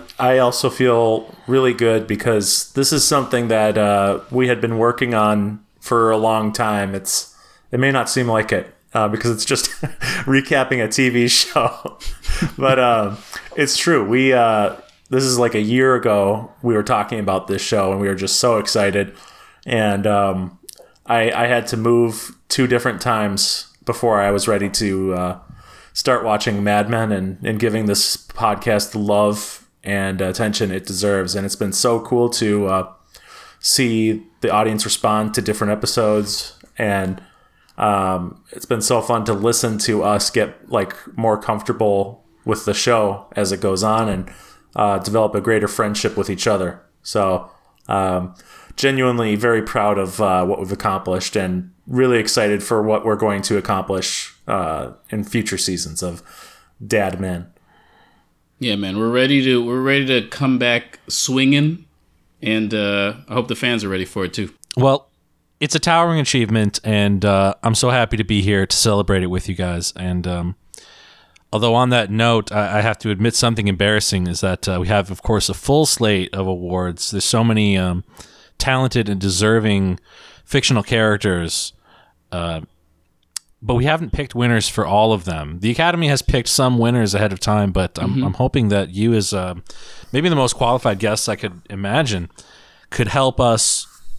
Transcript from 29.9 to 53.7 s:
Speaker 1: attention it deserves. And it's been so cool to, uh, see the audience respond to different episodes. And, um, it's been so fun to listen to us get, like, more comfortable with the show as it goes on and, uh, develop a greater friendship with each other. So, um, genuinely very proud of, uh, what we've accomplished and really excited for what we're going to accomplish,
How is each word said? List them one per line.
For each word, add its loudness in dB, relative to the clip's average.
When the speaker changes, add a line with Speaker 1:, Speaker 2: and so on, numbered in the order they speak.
Speaker 1:
attention -2
it -6
deserves. -2
And -4
it's -6
been -4
so 2
cool 0
to, 0
uh, -2
see 0
the 0
audience 2
respond 0
to 0
different -2
episodes. -2
And, -2
um, 0
it's -14
been -2
so 2
fun 0
to 0
listen 0
to 0
us 0
get, -2
like, -2
more 2
comfortable -2
with -2
the 0
show 0
as 0
it -4
goes 0
on 2
and, -4
uh, 2
develop 0
a -2
greater 2
friendship -2
with -2
each -4
other. -2
So, -2
um, -2
genuinely 0
very 2
proud 0
of, -4
uh, 2
what -2
we've -6
accomplished -4
and -2
really 2
excited 0
for 0
what 0
we're 0
going 0
to -2
accomplish, -4